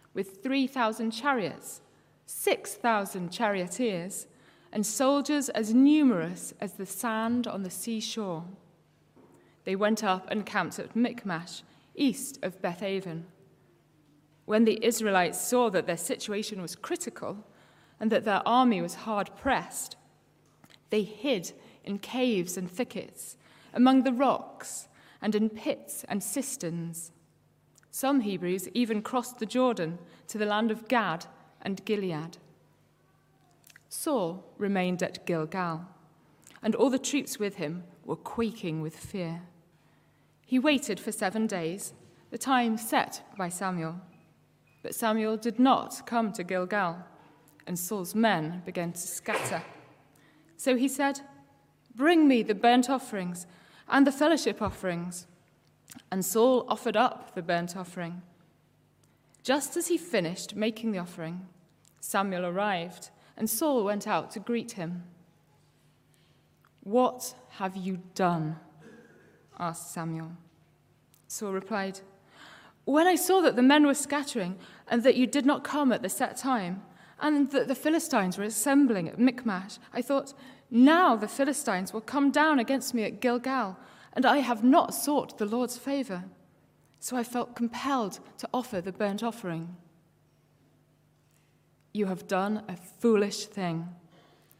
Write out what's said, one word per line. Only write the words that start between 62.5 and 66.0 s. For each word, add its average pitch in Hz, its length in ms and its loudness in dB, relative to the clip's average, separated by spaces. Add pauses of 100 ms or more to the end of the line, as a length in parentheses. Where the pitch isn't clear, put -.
and 220 140 -4
Saul 277 340 2
went 208 220 -2
out 180 260 -2
to 208 80 -10
greet 233 320 -4
him. 175 320 -8 (1800)